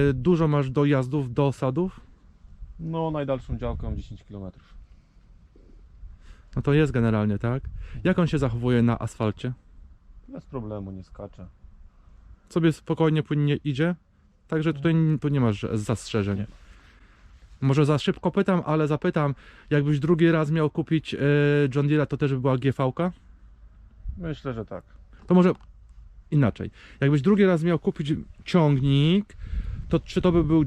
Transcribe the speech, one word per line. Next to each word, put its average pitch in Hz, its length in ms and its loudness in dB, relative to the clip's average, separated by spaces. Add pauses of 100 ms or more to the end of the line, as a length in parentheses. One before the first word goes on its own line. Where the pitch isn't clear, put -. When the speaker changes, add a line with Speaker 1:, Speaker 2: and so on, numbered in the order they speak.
(140)
Speaker 1:
dużo 160 340 2
masz 143 220 0
dojazdów 135 640 0
do 143 140 2
osadów? 139 520 -4 (800)
Speaker 2:
No, 160 320 -6
najdalszą 135 460 -6
działkę 120 300 -6
mam 110 100 -6
dziesięć 101 260 -14
kilometrów. 98 500 -16 (1800)
Speaker 1:
No 127 60 -2
to 143 120 0
jest 151 180 4
generalnie, 110 480 2
tak? 123 240 -4 (400)
Jak 185 160 2
on 170 80 2
się 151 100 -2
zachowuje 120 440 0
na 117 180 2
asfalcie? 113 540 -4 (760)
Speaker 2:
Bez 269 180 -16
problemu, 107 460 -10
nie 95 120 -14
skacze. - 440 -18 (1040)
Speaker 1:
Sobie 165 220 2
spokojnie, 156 520 0
płynnie 147 320 -2
idzie? 151 400 -2 (520)
Także 156 260 -2
tutaj 147 180 -2
n-, 160 280 2
tu 151 80 -4
nie 143 140 0
masz 110 320 0
zastrzeżeń. 104 640 -2
Speaker 2:
Nie. 101 100 -6 (1120)
Speaker 1:
Może 135 240 4
za 147 120 2
szybko - 340 -2
pytam, 190 340 0
ale 156 220 0
zapytam, 151 480 -2 (340)
jakbyś 147 300 2
drugi 165 320 4
raz 156 200 0
miał 156 180 2
kupić, - 440 -2
e, - 40 -6 (580)
John 143 120 2
Deere'a, 147 200 2
to 143 100 -4
też 139 160 0
by 131 60 -2
była 131 180 2
G 131 140 0
V-ka? 143 400 -2 (1080)
Speaker 2:
Myślę, 151 360 -8
że 110 120 -8
tak. - 180 -14 (440)
Speaker 1:
To 180 80 4
może 180 160 6 (800)
inaczej. 117 400 0 (280)
Jakbyś 143 220 2
drugi 196 240 4
raz 170 180 2
miał 170 160 0
kupić 156 340 -4 (320)
ciągnik, 147 920 2 (520)
to 165 100 2
czy - 220 -4
to 180 100 4
by 170 120 4
był 156 240 4